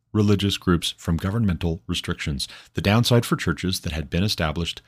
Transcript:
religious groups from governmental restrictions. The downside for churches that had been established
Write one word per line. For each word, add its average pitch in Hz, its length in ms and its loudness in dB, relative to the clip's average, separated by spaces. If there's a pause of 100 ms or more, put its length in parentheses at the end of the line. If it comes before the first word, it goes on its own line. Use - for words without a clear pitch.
(120)
religious 101 440 4
groups - 400 0
from 85 200 -2
governmental 90 720 -2
restrictions. 85 600 -4 (280)
The - 60 -4
downside 117 460 4
for 165 100 0
churches - 440 -2
that 87 120 -6
had 76 160 -6
been 85 140 0
established 82 640 -2